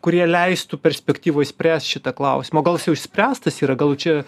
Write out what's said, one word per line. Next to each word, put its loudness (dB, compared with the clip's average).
kurie 2
leistų 0
perspektyvoje 0
spręst 0
šitą -6
klausimą? -2
O 2
gal 0
jis -4
jau 2
išspręstas -2
yra, 0
gal 0
čia -2